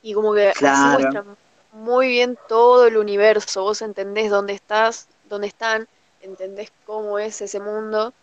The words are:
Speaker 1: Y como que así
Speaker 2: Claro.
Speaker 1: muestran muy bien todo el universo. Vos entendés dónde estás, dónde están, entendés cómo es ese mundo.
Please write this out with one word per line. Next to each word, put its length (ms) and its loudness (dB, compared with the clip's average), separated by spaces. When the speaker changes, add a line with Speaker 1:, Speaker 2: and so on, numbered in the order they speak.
Speaker 1:
Y 120 -10
como 200 0
que 160 4
así 100 -4
Speaker 2:
Claro. 400 4
Speaker 1:
muestran 360 -4
muy 360 0
bien 300 0
todo 380 6
el 100 4
universo. 680 2
Vos 180 -4
entendés 480 -6
dónde 220 -2
estás, 560 -4
dónde 200 -8
están, 400 -6
entendés 500 -16
cómo 320 -8
es 240 -8
ese 180 -10
mundo. 520 -6